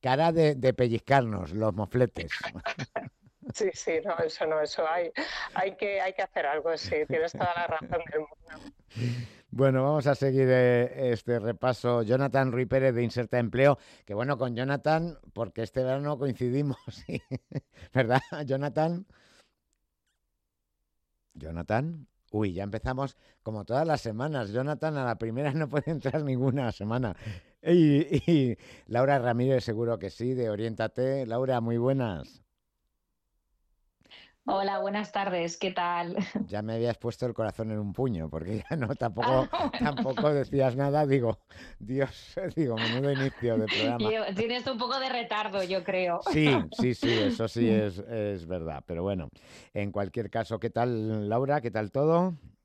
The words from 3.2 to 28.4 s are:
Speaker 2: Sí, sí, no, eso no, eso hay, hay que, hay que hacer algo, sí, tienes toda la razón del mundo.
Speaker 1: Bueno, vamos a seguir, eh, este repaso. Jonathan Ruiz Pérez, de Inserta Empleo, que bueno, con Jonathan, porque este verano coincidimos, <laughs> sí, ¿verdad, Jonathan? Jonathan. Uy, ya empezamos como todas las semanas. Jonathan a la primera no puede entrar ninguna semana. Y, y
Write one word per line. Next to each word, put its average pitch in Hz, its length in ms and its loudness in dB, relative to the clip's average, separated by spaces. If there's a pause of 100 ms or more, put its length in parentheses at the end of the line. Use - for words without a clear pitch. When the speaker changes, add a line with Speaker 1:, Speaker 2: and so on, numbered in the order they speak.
Speaker 2:
Sí, 214 220 -2
sí, - 180 -4 (100)
no, 165 220 -2
eso 160 220 -2
no, 156 160 0
eso 160 260 0
hay, 170 220 0 (440)
hay 190 220 -2
que, 202 240 -2
hay 190 140 -2
que - 80 -4
hacer 180 240 -2
algo, 151 320 0
sí, - 160 -6 (120)
tienes 165 260 0
toda 180 220 -2
la 170 120 -2
razón 165 340 -4 (100)
del 156 100 -2
mundo. - 520 -14 (800)
Speaker 1:
Bueno, 131 340 4
vamos 143 220 2
a 143 80 4
seguir, 135 360 2
eh, 123 600 4
este 120 260 0
repaso. 120 640 0
Jonathan 131 480 2
Ruiz 123 160 0
Pérez, 131 280 4
de 120 80 2
Inserta 120 360 0
Empleo, 123 400 4 (280)
que 101 80 -10
bueno, 123 240 -2
con 120 180 -2
Jonathan, 151 600 0 (160)
porque 110 280 -6
este 127 220 -2
verano 139 340 -2
coincidimos, 131 680 -2
<laughs> - 200 -16
sí, - 140 -6 (720)
¿verdad, 127 300 4 (240)
Jonathan? 151 580 0 (2250)
Jonathan. 110 720 -4 (240)
Uy, 104 220 0
ya 92 120 -4
empezamos 127 520 -4 (260)
como 110 220 -6
todas 139 220 2
las 147 140 0
semanas. 117 500 -4
Jonathan 147 460 -2
a 135 80 -2
la 117 140 0
primera 123 340 -2
no 151 160 -2
puede 143 240 -2
entrar 147 320 -2
ninguna 131 480 0
semana. 110 420 -2 (480)
Y, 160 680 4
y 135 280 4 (280)